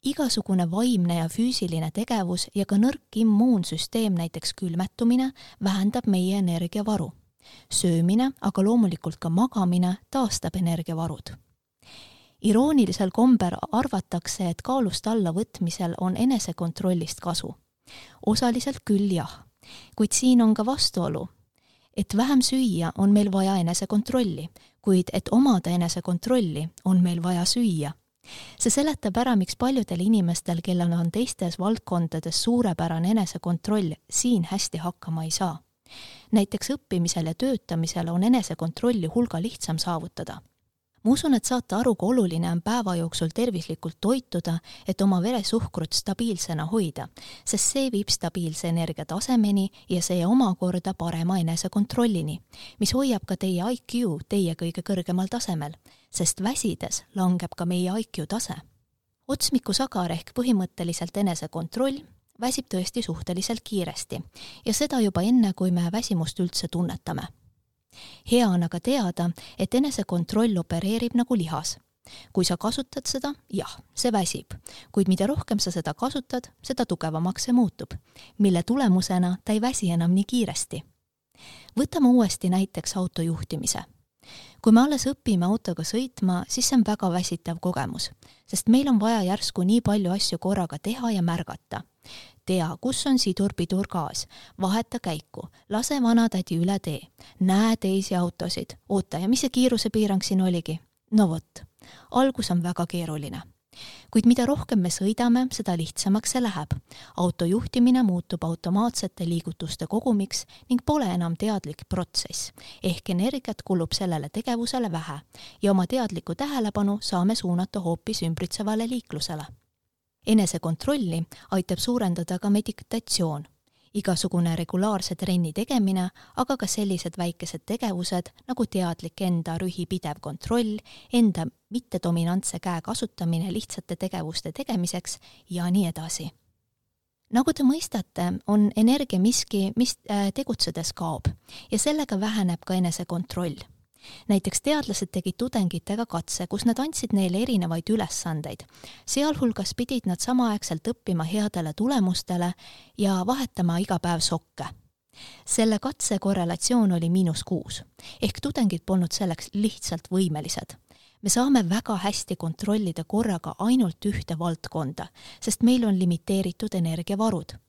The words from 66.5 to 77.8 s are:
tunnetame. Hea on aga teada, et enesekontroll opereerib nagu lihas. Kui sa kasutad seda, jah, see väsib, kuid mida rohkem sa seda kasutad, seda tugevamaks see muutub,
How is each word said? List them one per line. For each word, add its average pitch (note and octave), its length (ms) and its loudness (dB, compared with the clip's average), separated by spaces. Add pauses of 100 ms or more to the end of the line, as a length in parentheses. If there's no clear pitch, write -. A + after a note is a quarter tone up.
tunnetame. E3+ 560 -4 (1000)
Hea A#3+ 240 4
on F3 160 4
aga E3+ 160 -4
teada, G3 460 0 (260)
et - 240 -2
enesekontroll G#3+ 800 0
opereerib G3+ 560 -2
nagu B3 240 2
lihas. E3 380 -4 (580)
Kui F#3+ 80 4
sa F3 160 2
kasutad C4 480 -4
seda, C#4 240 -4 (240)
jah, - 160 -4 (240)
see - 160 0
väsib, - 460 -2 (340)
kuid G3 160 2
mida F#3 240 2
rohkem A#3+ 320 0
sa F3+ 80 -2
seda D#3+ 240 -4
kasutad, B3+ 540 -4 (100)
seda B3+ 320 -2
tugevamaks E3 560 -2
see B3 80 2
muutub, - 400 2 (480)